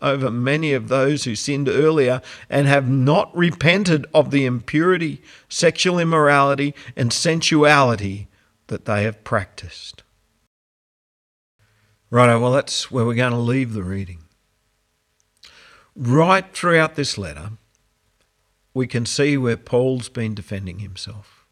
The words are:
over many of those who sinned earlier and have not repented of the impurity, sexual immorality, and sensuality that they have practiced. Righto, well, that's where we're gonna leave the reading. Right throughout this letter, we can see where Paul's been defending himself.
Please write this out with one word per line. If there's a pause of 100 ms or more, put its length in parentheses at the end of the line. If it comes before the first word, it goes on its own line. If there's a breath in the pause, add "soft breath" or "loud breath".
over
many
of
those
who
sinned
earlier (260 loud breath)
and
have
not
repented
of
the
impurity, (300 soft breath)
sexual
immorality, (220 loud breath)
and
sensuality (400)
that
they
have
practiced. (2000)
Righto,
well,
that's
where
we're
gonna
leave
the
reading. (1700 soft breath)
Right
throughout
this
letter, (1200)
we
can
see
where
Paul's
been
defending
himself.